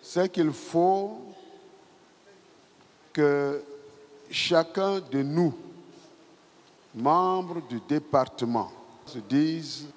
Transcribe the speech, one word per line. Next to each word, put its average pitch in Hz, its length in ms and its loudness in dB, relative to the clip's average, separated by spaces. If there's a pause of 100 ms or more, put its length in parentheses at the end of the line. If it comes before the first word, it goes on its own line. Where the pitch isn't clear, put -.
c'est 180 300 -2
qu'il 156 220 2
faut 190 640 0 (1900)
que 143 500 2 (680)
chacun 190 720 0
de 139 200 -2
nous, 147 320 2 (1400)
membres 170 720 0
du 120 140 -6
département, 127 920 -2 (340)
se - 140 -14
dise 147 760 -2